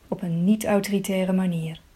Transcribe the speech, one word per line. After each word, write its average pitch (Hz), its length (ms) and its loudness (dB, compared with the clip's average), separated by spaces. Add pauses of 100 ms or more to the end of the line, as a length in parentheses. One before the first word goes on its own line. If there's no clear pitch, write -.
op - 140 -6
een 170 220 -2
niet-autoritaire 196 880 0
manier. 170 480 -2 (160)